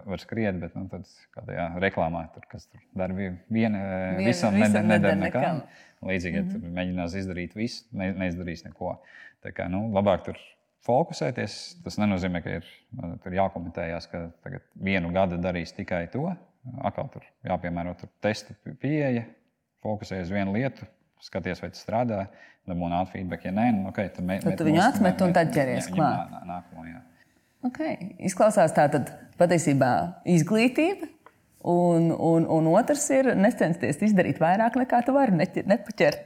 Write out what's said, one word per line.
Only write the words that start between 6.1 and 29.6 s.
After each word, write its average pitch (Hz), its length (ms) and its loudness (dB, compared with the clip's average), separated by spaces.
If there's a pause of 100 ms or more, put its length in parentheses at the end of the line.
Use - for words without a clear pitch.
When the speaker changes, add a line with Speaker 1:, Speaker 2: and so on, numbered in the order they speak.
Speaker 1:
ja 101 80 -2
Speaker 2:
Mhm. 190 100 -4
Speaker 1:
tur 87 180 -8
mēģinās 90 440 -4
izdarīt 90 400 -6
visu, 110 340 -6
ne-, 95 240 -4
neizdarīs 87 500 -6
neko. - 340 -10 (400)
Tā - 140 -14
kā, 95 160 -8
nu, 95 200 -4
labāk 101 360 2
tur - 160 -10 (460)
fokusēties. 127 720 -2 (200)
Tas - 200 -12
nenozīmē, 92 440 0
ka 90 160 -6
ir, 85 80 -10 (280)
ā, 85 260 -10
tur 90 160 -8
jākomentējās, 87 720 -4
ka 85 140 -8 (160)
tagad 92 340 -14
vienu 95 380 -2
gadu 92 260 2
darīs 87 360 -4
tikai 87 340 -4
to. 139 200 -4 (500)
Atkal - 320 -6
tur - 160 -18 (160)
jāpiemēro 87 540 -4
tur - 160 -16 (100)
testa 107 340 -4
pi-, - 200 -14
pieeja, 131 500 -2 (580)
fokusē 101 380 -6
uz 87 100 -6
vienu 98 240 -2
lietu, 127 320 -4 (340)
skaties, 92 380 -6
vai 90 120 -10
tas - 120 -18
strādā, 110 380 -2 (400)
dabūna 87 400 -4
ātru 95 160 -6
feedback. 87 260 -8
Ja 90 80 -6
nē, 110 200 2
nu, 98 180 0
ok, 90 160 -8
tad 90 180 -8
mē-, 92 160 -2
Speaker 2:
Tad 170 140 0
Speaker 1:
met - 60 -4
Speaker 2:
tu 160 80 0
viņu 156 120 4
Speaker 1:
nost, 202 160 4
Speaker 2:
atmet 185 220 2
Speaker 1:
mē-, 185 100 4
Speaker 2:
un 175 80 2
tad 170 140 4
Speaker 1:
mē-, - 60 -2
Speaker 2:
ķeries 131 260 0
Speaker 1:
jā, - 80 -8
ņem 185 80 -4
Speaker 2:
klāt. 131 220 2
Speaker 1:
nā-, - 100 -8
nā-, - 180 -16
nākamo, 87 380 -12
jā. 82 160 -16 (640)
Speaker 2:
Ok, 254 180 -4 (380)
izklausās 190 560 4
tā 151 140 6
tad 131 220 -2 (240)
patiesībā 151 540 4 (360)